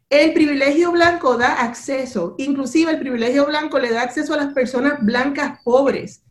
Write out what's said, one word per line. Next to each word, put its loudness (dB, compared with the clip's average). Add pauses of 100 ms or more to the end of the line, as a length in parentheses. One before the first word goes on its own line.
El 4
privilegio 2
blanco 2
da 0
acceso, -6
inclusive 0
el -2
privilegio 0
blanco -2
le -2
da 0
acceso -4
a 0
las -4
personas 0
blancas -2
pobres. 0